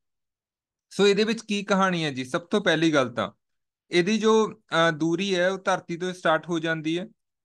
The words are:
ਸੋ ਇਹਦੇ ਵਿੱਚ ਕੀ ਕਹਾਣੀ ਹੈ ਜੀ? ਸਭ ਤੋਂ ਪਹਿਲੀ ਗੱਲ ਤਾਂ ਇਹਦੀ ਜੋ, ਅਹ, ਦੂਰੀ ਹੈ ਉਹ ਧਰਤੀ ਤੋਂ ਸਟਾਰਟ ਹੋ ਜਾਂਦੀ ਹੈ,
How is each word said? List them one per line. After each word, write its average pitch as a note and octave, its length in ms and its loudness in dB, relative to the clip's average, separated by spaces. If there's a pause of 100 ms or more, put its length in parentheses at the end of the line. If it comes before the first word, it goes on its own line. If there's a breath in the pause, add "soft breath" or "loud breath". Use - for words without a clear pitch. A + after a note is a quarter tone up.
(920)
ਸੋ G3 140 2
ਇਹਦੇ G3+ 180 4
ਵਿੱਚ A3+ 160 -2
ਕੀ G3+ 220 -4
ਕਹਾਣੀ F#3+ 420 0
ਹੈ D3+ 60 -2
ਜੀ? B2+ 140 -8
ਸਭ D3+ 160 -4
ਤੋਂ G#3 200 -2
ਪਹਿਲੀ E3 340 2
ਗੱਲ C3 180 2
ਤਾਂ G#2+ 200 -4 (580)
ਇਹਦੀ F3+ 280 2
ਜੋ, A3 340 2
ਅਹ, E3 380 0
ਦੂਰੀ E3+ 440 -2
ਹੈ F3+ 160 0
ਉਹ F#3+ 80 -6
ਧਰਤੀ F3+ 380 -4
ਤੋਂ F3+ 160 -8
ਸਟਾਰਟ D#3+ 360 -2
ਹੋ E3+ 100 -2
ਜਾਂਦੀ D#3+ 400 -4
ਹੈ, F#3+ 80 -8 (380)